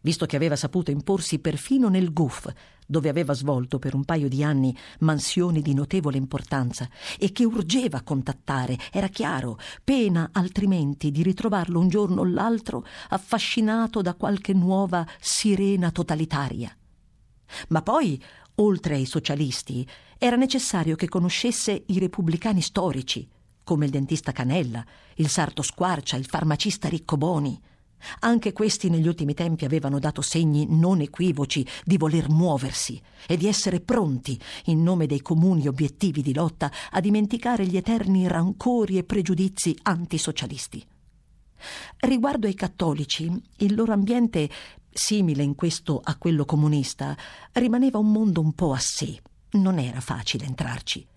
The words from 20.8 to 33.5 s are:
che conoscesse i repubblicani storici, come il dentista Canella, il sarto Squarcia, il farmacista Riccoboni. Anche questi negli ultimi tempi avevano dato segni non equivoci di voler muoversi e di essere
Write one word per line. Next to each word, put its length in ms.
che 120
conoscesse 760
i 140
repubblicani 640
storici, 680
come 220
il 60
dentista 400
Canella, 520
il 120
sarto 340
Squarcia, 540
il 100
farmacista 600
Riccoboni. 760
Anche 340
questi 360
negli 180
ultimi 260
tempi 320
avevano 340
dato 220
segni 480
non 320
equivoci 640
di 140
voler 320
muoversi 720
e 100
di 100
essere 340